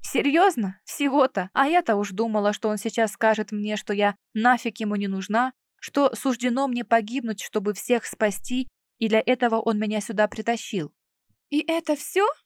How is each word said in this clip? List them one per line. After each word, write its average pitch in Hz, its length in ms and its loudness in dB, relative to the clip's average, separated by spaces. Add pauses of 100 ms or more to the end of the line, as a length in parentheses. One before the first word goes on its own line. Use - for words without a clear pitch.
«Серьезно? 277 840 2
Всего-то? 262 680 0
А 277 160 2
я-то 330 280 2
уж 202 160 -2
думала, 208 420 0
что 214 160 -2
он 214 80 -2
сейчас 220 340 0
скажет 214 400 0
мне, 208 240 -4
что - 160 -6
я 202 240 2 (160)
нафиг 233 480 2
ему 208 160 -2
не 202 120 -2
нужна, 202 440 -2 (260)
что - 360 0
суждено 254 540 -2
мне 240 160 -4
погибнуть, 226 580 0
чтобы 208 320 -2
всех 240 320 0
спасти, 240 600 -2 (320)
и 226 100 0
для 220 180 4
этого 247 300 2
он 220 220 0
меня 214 220 -2
сюда 214 260 0
притащил». 214 640 -4 (600)
«И 285 100 2
это 330 340 0
все?» 370 320 0 (200)